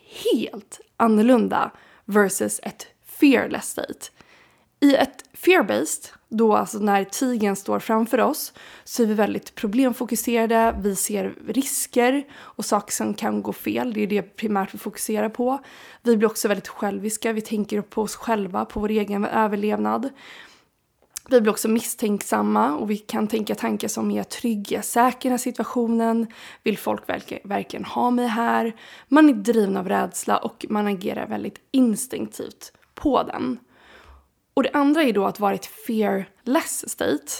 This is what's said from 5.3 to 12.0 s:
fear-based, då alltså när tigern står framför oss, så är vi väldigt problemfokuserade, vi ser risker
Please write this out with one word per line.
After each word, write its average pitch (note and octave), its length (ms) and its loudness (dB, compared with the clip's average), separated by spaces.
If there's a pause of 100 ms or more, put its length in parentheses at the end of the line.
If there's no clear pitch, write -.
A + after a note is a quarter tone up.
fear-based, D#4 800 2 (180)
då A3 260 4
alltså G#3 240 -2
när G3+ 240 2
tigern G#3+ 520 0
står G#3 240 -2
framför A3 380 0
oss, A3 360 0 (300)
så - 200 0
är A3 40 4
vi G#3+ 60 0
väldigt G3+ 420 -2
problemfokuserade, A3+ 1300 0
vi G3 140 0
ser G3 400 -4 (120)
risker C4 840 0